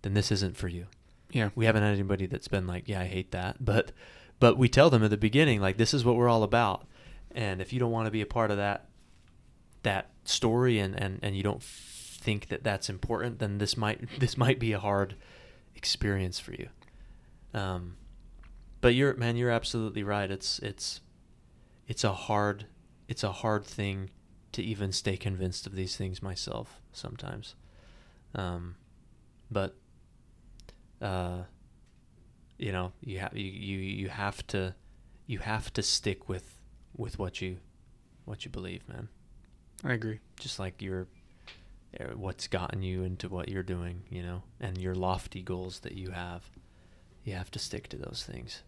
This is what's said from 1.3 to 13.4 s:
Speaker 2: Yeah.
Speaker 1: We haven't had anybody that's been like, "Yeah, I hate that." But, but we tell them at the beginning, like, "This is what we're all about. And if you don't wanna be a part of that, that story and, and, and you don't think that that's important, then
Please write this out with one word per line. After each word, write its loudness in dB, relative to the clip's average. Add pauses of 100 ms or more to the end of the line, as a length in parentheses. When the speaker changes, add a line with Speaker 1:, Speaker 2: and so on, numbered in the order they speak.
Speaker 2:
Yeah. 2
Speaker 1:
We 2
haven't 6
had 6
anybody 0
that's -6
been 0
like, -6
"Yeah, -2
I -2
hate -4
that." -4
But, 4 (480)
but 10
we 8
tell 10
them 8
at 6
the 4
beginning, 6
like, 2
"This 6
is 2
what 6
we're 6
all 6
about. 4 (460)
And -2
if -6
you 0
don't 4
wanna 0
be 0
a 0
part 2
of 4
that, 0 (960)
that 0 (160)
story 4
and, 0
and, -2
and -2
you -2
don't 0
think -6
that -4
that's 0
important, -2
then -2